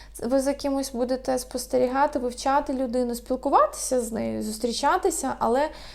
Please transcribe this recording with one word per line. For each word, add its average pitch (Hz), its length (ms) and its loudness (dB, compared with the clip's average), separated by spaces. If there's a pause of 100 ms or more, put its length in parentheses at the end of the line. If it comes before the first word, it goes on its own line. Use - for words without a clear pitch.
(220)
ви 262 180 4
за 277 140 0
кимось 269 380 -2
будете 254 460 -2
спостерігати, 254 800 0
вивчати 269 540 0
людину, 247 420 0
спілкуватися 262 880 2
з 226 120 -6
нею, 220 300 -2
зустрічатися, 254 960 0
але 254 300 2 (260)